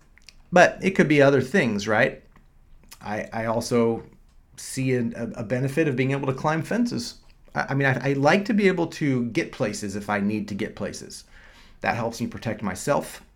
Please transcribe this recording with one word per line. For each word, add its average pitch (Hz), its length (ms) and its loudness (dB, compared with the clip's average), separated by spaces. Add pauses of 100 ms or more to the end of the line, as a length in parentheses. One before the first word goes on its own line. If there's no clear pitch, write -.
(520)
but 175 300 8
it - 100 2
could 160 160 4
be 147 140 6
other 139 180 8
things, 117 480 0
right? - 340 2 (800)
I, 104 300 -8
I 113 140 -6
also 117 580 0 (540)
see 131 380 -2
a, 120 80 0 (120)
a, 110 220 -6
a - 60 -8
benefit 135 440 0
of 131 80 0
being 131 160 0
able 139 160 -2
to 131 60 0
climb 156 280 -2
fences. 233 580 -4 (360)
I, 147 140 -2
I 135 40 -4
mean, 139 140 0
I, 135 220 0
I 143 40 0
like 151 320 4
to 240 80 -2
be 202 140 4
able 170 200 2
to 131 400 -2
get 117 260 -4
places 104 420 -4
if 104 140 -6
I 104 100 0
need 101 300 -2
to 101 60 -6
get 101 200 -6
places. - 480 -10 (560)
That - 160 -2
helps 117 240 -6
me 117 80 -2
protect 107 340 -8
myself. 123 600 -4 (120)